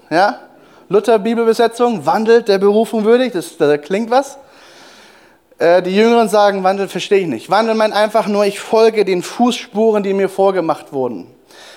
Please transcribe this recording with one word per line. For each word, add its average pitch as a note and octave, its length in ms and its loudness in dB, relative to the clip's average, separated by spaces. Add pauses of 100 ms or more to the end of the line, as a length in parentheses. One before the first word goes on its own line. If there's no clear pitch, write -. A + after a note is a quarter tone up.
ja? F#3+ 300 0 (500)
Luther G#3+ 300 2
Bibelübersetzung, A3+ 840 -2
wandelt A3 440 2
der G3 80 2
Berufung G#3 480 0
würdig, A#3+ 260 2
das, E3+ 240 -8
da D3 220 2
klingt G#3 320 -6
was. C4+ 280 -2 (1200)
Äh, F3 240 4
die F3+ 140 -4
Jüngeren A3+ 320 4
sagen, G3+ 360 2
wandelt G3 280 -2
verstehe F#3+ 280 0
ich F3+ 80 -4
nicht. A#2+ 220 -6
Wandeln A3 280 0
meint G#3+ 160 0
einfach G#3+ 340 0
nur, G#3 180 0
ich G3+ 140 -4
folge A3 460 2
den F3+ 180 -2
Fußspuren, A3 800 -2
die G3 100 -2
mir G3 140 -2
vorgemacht F#3 640 -2
wurden. A#2+ 360 -6 (500)